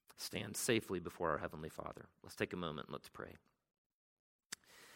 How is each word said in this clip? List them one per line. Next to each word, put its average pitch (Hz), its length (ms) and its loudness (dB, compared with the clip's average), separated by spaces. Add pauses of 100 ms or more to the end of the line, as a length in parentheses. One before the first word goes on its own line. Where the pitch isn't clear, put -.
(160)
stand - 400 -2
safely 107 420 4
before 85 320 2
our 73 80 6
Heavenly 78 300 -2
Father. - 400 -8 (160)
Let's - 100 -12
take - 180 2
a - 40 -2
moment 78 320 -2
and 71 60 -4
let's - 140 -6
pray. - 280 -8 (1600)